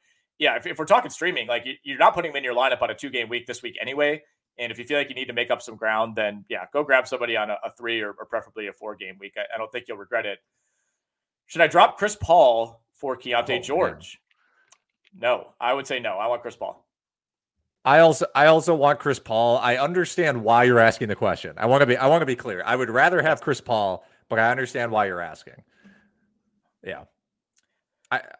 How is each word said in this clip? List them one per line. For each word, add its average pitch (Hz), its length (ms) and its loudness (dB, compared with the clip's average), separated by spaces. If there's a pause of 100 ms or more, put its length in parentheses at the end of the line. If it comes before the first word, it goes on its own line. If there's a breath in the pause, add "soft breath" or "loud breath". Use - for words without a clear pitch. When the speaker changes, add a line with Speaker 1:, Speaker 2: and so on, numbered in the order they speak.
(380)
Speaker 1:
yeah, 135 180 2
if, - 100 -10
if 165 120 -8
we're 156 80 -6
talking 247 240 2
streaming, 143 380 -6
like, 120 180 -4
you, 135 160 -8
you're 135 160 -10
not 165 160 6
putting 165 160 -6
him 143 60 -10
in 135 80 -4
your 123 100 -4
lineup 127 280 0
on 110 80 -2
a 110 40 -10
two-game 127 340 -8
week 120 180 -8
this 120 160 -12
week 117 180 -12
anyway. 147 420 -2 (360)
And 120 120 -8
if 110 80 -12
you 120 60 -14
feel 147 140 -4
like 139 100 -4
you 127 60 -16
need 131 120 -8
to 123 60 -10
make 120 180 -4
up 117 120 -2
some 113 140 -12
ground, 110 380 -2
then, 104 340 -4
yeah, 95 240 -10
go 147 120 -2
grab 131 240 2
somebody 120 280 -4
on 107 140 -2
a, 101 140 -6
a 110 60 -10
three 117 300 -6
or, 104 180 -6
or 107 80 -14
preferably 107 420 -8
a 95 40 -12
four-game 98 460 -16
week. 98 180 -20
I, 104 60 -6 (120)
I 110 40 -8
don't 110 140 -8
think 120 160 -12
you'll 110 100 -12
regret 107 280 -6
it. 98 120 -8 (1080)
Should 165 140 -6
I 160 60 6
drop 175 320 4
Chris 208 180 -2
Paul 120 680 2 (100)
for 131 240 -8
Keyonte 120 280 -2
Speaker 2:
Oh, 135 80 -4
man. 123 100 -4
Speaker 1:
George? 127 580 -6 (1000 soft breath)
No, 120 300 -2 (120)
I 123 140 0
would 139 120 -6
say 131 120 -6
no. 107 180 -6
I 107 100 -4
want 120 140 -2
Chris 117 160 -14
Paul. - 300 -14 (960)
Speaker 2:
I 143 140 8
also, 160 360 6
I 143 120 6
also 160 280 6
want 143 260 2
Chris 139 180 -2
Paul. 117 400 2
I 120 180 0
understand 156 640 -2
why 117 220 6
you're 123 140 6
asking 113 300 4
the 104 80 -6
question. 90 420 -4
I 110 80 -2
wanna 139 180 4
be, 123 120 4
I 131 100 -2
wanna 160 180 4
be 131 120 -2
clear. 98 280 -8
I 117 120 0
would 127 120 -4
rather 151 320 2
have 156 200 0
Chris 143 200 -4
Paul, 101 440 -2 (240 soft breath)
but 113 100 -2
I 113 120 4
understand 123 420 -4
why 107 140 0
you're 90 140 -6
asking. - 440 -16 (1200 soft breath)
Yeah. 76 200 -12 (1040)
I, 127 120 -2 (180)